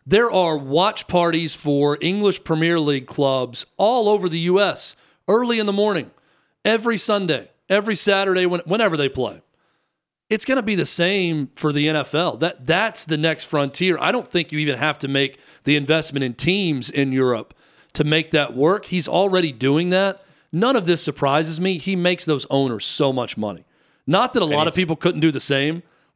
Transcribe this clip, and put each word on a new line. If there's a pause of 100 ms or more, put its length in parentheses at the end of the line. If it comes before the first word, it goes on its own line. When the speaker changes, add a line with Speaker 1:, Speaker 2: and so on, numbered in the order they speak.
Speaker 1:
There
are
watch
parties
for
English
Premier
League
clubs (100)
all
over
the
U
S (320)
early
in
the
morning, (540)
every
Sunday, (180)
every
Saturday,
when,
whenever
they
play. (880)
It's
gonna
be
the
same
for
the
N
F
L.
That,
that's
the
next
frontier.
I
don't
think
you
even
have
to
make (240)
the
investment
in
teams
in
Europe (380)
to
make
that
work.
He's
already
doing
that. (300)
None
of
this
surprises
me.
He
makes
those
owners
so
much
money. (420)
Not
that
a
Speaker 2:
And
Speaker 1:
lot
of
Speaker 2:
he's
Speaker 1:
people
couldn't
do
the
same (340)